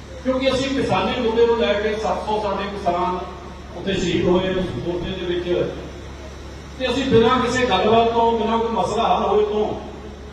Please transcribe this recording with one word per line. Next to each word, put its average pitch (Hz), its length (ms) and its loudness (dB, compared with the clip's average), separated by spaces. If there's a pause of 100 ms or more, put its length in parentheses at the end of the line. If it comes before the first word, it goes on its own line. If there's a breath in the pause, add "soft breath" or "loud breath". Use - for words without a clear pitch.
(240)
ਕਿਉਂਕਿ 262 280 2
ਅਸੀਂ 269 180 0
ਕਿਸਾਨੀ 240 520 0
ਮੁੱਦੇ 226 240 4
ਨੂੰ 226 140 4
ਲੈ 202 140 4
ਕੇ 208 220 0
ਸੱਤ 190 300 -2
ਸੌ 214 180 0
ਸਾਡੇ 196 260 -2
ਕਿਸਾਨ 180 500 0 (580)
ਉੱਥੇ 190 160 -2
ਸ਼ਹੀਦ 175 340 2
ਹੋਏ 185 220 4
ਉਸ 185 160 0 (220)
ਮੋਰਚੇ 190 240 -2
ਦੇ 180 140 -6
ਵਿੱਚ, 175 220 -2 (1300)
ਤੇ 254 100 -2
ਅਸੀਂ 247 160 0
ਬਿਨਾਂ 240 340 4
ਕਿਸੇ 233 260 0
ਗੱਲਬਾਤ 220 480 4
ਤੋਂ, 226 260 4
ਬਿਨਾਂ 214 180 0
ਕੋਈ 226 140 0
ਮਸਲਾ 214 360 0
ਹੱਲ - 160 2
ਹੋਏ 208 220 4
ਤੋਂ 208 200 0 (680)